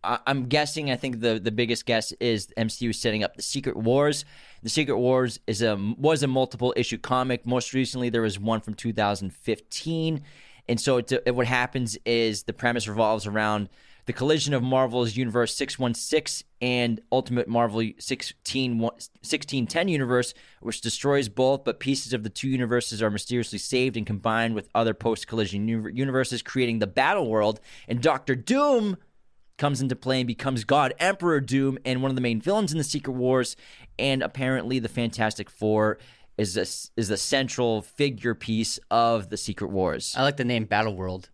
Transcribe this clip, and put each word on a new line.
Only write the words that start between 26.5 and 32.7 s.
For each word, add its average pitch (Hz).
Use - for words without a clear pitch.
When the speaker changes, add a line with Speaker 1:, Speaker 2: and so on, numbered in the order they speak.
Speaker 1:
the 104
Battle 143
World. 107
And 120
Doctor 139
Doom 226
comes 143
into 127
play 131
and 123
becomes 123
God 139
Emperor 175
Doom 135
and 127
one 135
of 131
the 127
main 117
villains 185